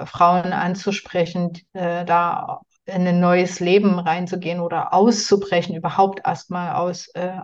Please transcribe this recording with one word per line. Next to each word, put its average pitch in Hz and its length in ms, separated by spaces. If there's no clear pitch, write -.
Frauen 180 480
anzusprechen, 175 1000
äh, 175 320
da 175 560
in 180 220
ein 180 120
neues 180 400
Leben 185 400
reinzugehen 175 600
oder 170 340
auszubrechen, 190 840
überhaupt 190 500
erstmal 175 500
aus, 175 400
äh, 180 160